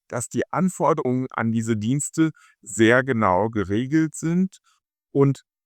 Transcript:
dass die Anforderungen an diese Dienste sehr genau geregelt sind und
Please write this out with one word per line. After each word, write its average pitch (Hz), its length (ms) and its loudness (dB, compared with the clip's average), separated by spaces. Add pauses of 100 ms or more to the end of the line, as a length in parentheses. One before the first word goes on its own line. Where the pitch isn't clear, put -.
dass 120 220 -8
die 123 220 -4
Anforderungen 143 800 -2
an 113 200 -2
diese 113 240 -2
Dienste 147 560 -2 (300)
sehr 113 420 4
genau 110 460 2
geregelt 120 680 -2
sind 175 440 -2 (520)
und 139 320 2 (220)